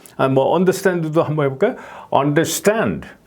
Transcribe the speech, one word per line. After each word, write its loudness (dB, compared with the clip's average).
아, 0
뭐, 2
understand도 0
한번 0
해볼까요? -2
understand. 0